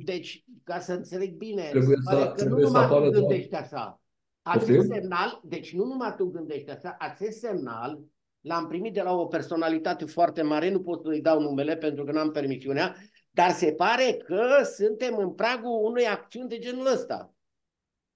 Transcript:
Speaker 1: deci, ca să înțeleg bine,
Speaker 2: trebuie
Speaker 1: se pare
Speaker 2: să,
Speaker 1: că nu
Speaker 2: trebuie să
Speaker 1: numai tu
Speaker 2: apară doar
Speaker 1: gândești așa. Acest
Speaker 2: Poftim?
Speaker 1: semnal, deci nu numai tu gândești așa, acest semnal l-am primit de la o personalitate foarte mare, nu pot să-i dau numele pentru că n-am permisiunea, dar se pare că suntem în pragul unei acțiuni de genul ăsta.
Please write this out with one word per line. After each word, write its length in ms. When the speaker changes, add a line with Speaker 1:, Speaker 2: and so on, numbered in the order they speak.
Speaker 1:
deci, 400
ca 140
să 140
înțeleg 440
bine, 340
Speaker 2:
trebuie 260
Speaker 1:
se 180
pare 60
Speaker 2:
să, 40
Speaker 1:
că 60
nu 240
Speaker 2:
trebuie 120
să 60
Speaker 1:
numai 160
tu 60
Speaker 2:
apară 160
doar 100
Speaker 1:
gândești 340
așa. 480
Acest 340
Speaker 2:
Poftim? 160
Speaker 1:
semnal, 520
deci 300
nu 100
numai 320
tu 80
gândești 460
așa, 280
acest 400
semnal 640
l-am 260
primit 280
de 80
la 120
o 120
personalitate 800
foarte 380
mare, 280
nu 100
pot 240
să-i 160
dau 200
numele 360
pentru 280
că 80
n-am 180
permisiunea, 680
dar 200
se 220
pare 400
că 220
suntem 400
în 160
pragul 500
unei 240
acțiuni 420
de 100
genul 280
ăsta. 480